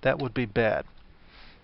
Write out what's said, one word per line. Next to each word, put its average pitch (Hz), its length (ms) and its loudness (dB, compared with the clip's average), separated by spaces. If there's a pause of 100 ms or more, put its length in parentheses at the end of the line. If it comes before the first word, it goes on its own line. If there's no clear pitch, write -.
that 135 180 2
would 127 120 -4
be 123 140 -2
bad. 104 380 0 (800)